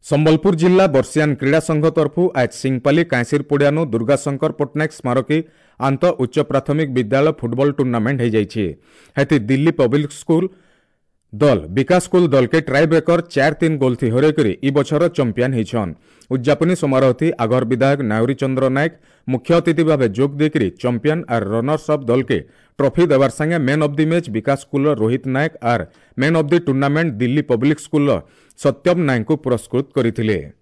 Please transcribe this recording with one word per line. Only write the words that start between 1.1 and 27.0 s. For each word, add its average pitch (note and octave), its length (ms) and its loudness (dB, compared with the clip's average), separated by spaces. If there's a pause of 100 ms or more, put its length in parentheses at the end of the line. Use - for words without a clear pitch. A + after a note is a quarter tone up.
କ୍ରୀଡ଼ା C#3 240 0
ସଂଘ D#3 300 -2
ତରଫୁ D#3 340 0 (120)
ଆଜ B2+ 180 0
ସିଂପାଲି C3+ 520 0
କାଇଁସିର C3 380 -2
ପଡ଼ିଆନୁ C#3+ 420 0
ଦୁର୍ଗାଶଙ୍କର C3 680 -2
ପଟ୍ଟନାୟକ D3+ 400 -4
ସ୍ମାରକୀ C3 460 -2 (420)
ଆନ୍ତଃ C#3 400 2
ଉଚ୍ଚ B2+ 200 -2
ପ୍ରାଥମିକ C#3+ 520 -2
ବିଦ୍ୟାଳୟ C3 420 0
ଫୁଟବଲ B2+ 380 -2
ଟୁର୍ଣ୍ଣାମେଣ୍ଟ B2+ 500 -2
ହେଇଯାଇଛି। G#2+ 440 -2 (500)
ହେତି C#3+ 240 0
ଦିଲ୍ଲୀ C3 320 0
ପବ୍ଲିକ C#3+ 400 0
ସ୍କୁଲ - 320 -2 (920)
ଦଲ A2+ 340 2
ବିକାଶ C3 360 0
ସ୍କୁଲ F3+ 240 2
ଦଳକେ C3+ 340 2
ଟ୍ରାଏ D3 240 0
ବ୍ରେକର E3 340 2 (100)
ଚାରି C#3 260 0
ତିନି D#3+ 220 0
ଗୋଲ୍ B2+ 200 0
ଥି C3 120 -2
ହରେଇ C#3 240 2
କରି A2+ 180 2 (120)
ଇ C#3 80 0
ବଛର D3 360 0
ଚାମ୍ପିୟନ B2+ 460 -2
ହେଇଛନ୍। A2 380 -4 (400)
ଉଦ୍ଯାପନୀ C#3+ 440 0
ସମାରୋହ C3+ 380 2
ଥି D#3 140 -2 (120)
ଆଗର A#2+ 260 0
ବିଧାୟକ C3 360 0
ନାଉରୀ A#2 340 -2
ଚନ୍ଦ୍ର C3 340 -2
ନାୟକ C#3+ 240 -2 (340)
ମୁଖ୍ୟ B2+ 260 -2
ଅତିଥି E3+ 300 2
ଭାବେ D3 260 2
ଯୋଗ B2+ 280 -2
ଦେଇକରି D3 300 0 (120)
ଚାମ୍ପିୟନ B2 400 -2 (100)
ଆର୍ A#2 160 -2
ରନର୍ସ A#2+ 460 -2
ଅପ୍ C#3+ 140 -2
ଦଳକେ A#2+ 320 0 (420)
ଟ୍ରଫି C#3 260 2
ଦେବାର C3+ 320 2
ସାଙ୍ଗେ D#3+ 200 -2
ମ୍ୟାନ୍ D3 260 0
ଅଫ୍ C#3+ 120 -2
ଦି D3+ 100 0
ମ୍ୟାଚ୍ E3 240 -2
ବିକାଶ A2 300 -2
ସ୍କୁଲର C#3+ 380 -2
ରୋହିତ A2+ 300 0
ନାୟକ C#3+ 340 -2
ଆର୍ A#2 220 0 (340)
ମ୍ୟାନ୍ D#3+ 200 2
ଅଫ୍ D3+ 140 0
ଦି F3 80 4
ଟୁର୍ଣ୍ଣାମେଣ୍ଟ C#3+ 540 0